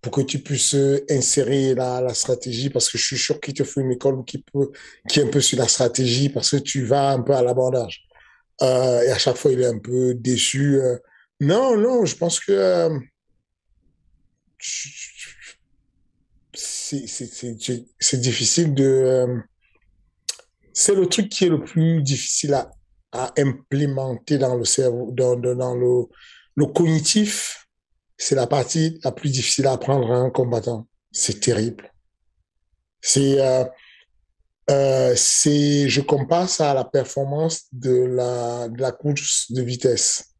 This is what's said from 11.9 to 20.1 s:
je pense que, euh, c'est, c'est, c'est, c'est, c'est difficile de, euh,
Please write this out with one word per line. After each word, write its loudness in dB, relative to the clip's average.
je -4
pense -2
que, -2
euh, 2
c'est, -10
c'est, -10
c'est, -12
c'est, -6
c'est 0
difficile 0
de, 4
euh, 4